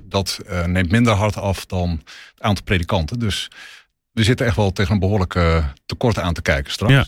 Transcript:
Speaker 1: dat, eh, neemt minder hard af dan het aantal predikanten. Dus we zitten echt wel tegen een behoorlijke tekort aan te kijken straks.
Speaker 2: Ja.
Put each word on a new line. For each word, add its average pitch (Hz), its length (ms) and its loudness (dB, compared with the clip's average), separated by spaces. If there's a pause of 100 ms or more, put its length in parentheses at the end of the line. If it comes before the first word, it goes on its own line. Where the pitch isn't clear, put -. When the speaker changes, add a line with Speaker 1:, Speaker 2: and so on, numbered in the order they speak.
Speaker 1:
dat, 95 380 -2
eh, 87 180 -4
neemt 90 260 0
minder 117 220 4
hard 101 240 0
af 92 280 -2
dan 90 240 -2 (440)
het - 100 -20
aantal 104 200 0
predikanten. 90 560 -2
Dus 110 280 -4 (640)
we 113 120 0
zitten 127 220 2
echt 113 100 0
wel 101 160 2
tegen 98 220 0
een 104 60 2
behoorlijke 87 640 2 (220)
tekort 104 340 -2
aan 82 140 0
te - 80 -6
kijken 71 300 -2
straks. 117 220 2
Speaker 2:
Ja. 135 140 4